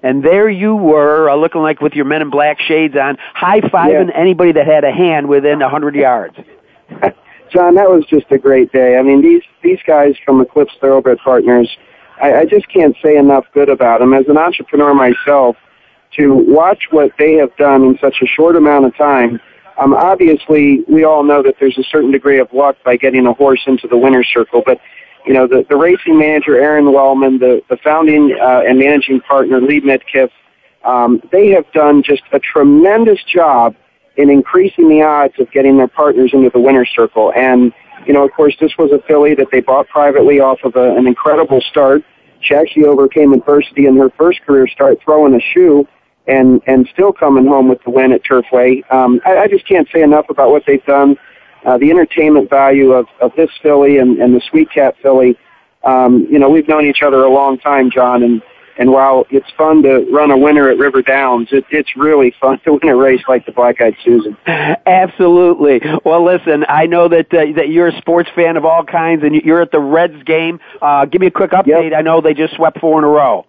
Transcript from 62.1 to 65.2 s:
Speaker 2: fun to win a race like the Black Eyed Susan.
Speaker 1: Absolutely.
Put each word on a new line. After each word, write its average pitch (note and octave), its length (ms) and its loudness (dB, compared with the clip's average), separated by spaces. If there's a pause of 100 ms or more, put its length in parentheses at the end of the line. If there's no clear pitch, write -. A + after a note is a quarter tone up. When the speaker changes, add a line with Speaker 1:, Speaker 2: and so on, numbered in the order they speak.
Speaker 2:
fun C3 240 -2
to D#3 180 0
win D#3+ 80 -2
a B2+ 60 2
race B2+ 320 0
like B2+ 180 -2
the - 60 -14
Black A#2+ 300 -2
Eyed A2+ 140 -2 (100)
Susan. A2 320 0 (480)
Speaker 1:
Absolutely. F3+ 960 0 (220)